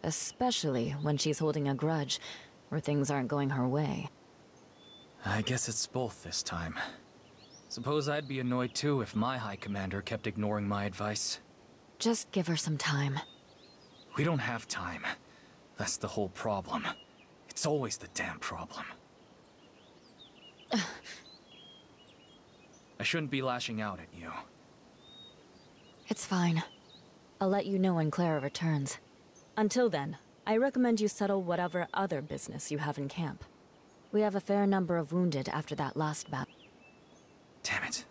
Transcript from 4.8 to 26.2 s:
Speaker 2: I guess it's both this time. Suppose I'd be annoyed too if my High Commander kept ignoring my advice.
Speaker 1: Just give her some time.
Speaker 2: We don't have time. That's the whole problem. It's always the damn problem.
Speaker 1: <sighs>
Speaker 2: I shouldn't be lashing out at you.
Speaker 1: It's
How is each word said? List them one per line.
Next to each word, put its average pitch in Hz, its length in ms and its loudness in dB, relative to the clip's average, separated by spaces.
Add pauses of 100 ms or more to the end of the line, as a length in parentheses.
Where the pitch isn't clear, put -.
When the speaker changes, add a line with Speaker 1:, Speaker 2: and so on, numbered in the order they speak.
Speaker 2:
I 104 180 0
guess 123 260 0
it's - 180 0
both 123 360 -4
this - 200 -4
time. 82 360 -4 (920)
Suppose 143 400 0
I'd 147 200 -2
be 131 120 -2
annoyed 123 340 0
too 143 260 2
if 107 160 -2
my 123 200 2
High 104 200 -4
Commander 98 440 -2
kept 110 260 -4
ignoring 104 400 0
my 101 180 0
advice. 104 560 -2 (580)
Speaker 1:
Just - 320 0
give 175 160 2
her 170 100 2
some 151 220 0
time. 143 400 0 (1000)
Speaker 2:
We 147 80 2
don't 165 140 4
have 120 300 -2
time. 87 360 -6 (720)
That's - 200 0
the 101 120 -4
whole 101 220 -2
problem. 98 560 -2 (640)
It's - 160 0
always 143 320 0
the - 160 -10
damn - 240 -6
problem. - 460 -8 (1900)
Speaker 1:
<sighs> - 0 -
Speaker 2:
I 208 100 2 (2250)
shouldn't 156 280 0
be 135 120 0
lashing 123 380 -2
out 101 200 -4
at - 80 -16 (100)
you. 82 120 -10 (1800)
Speaker 1:
It's - 160 -2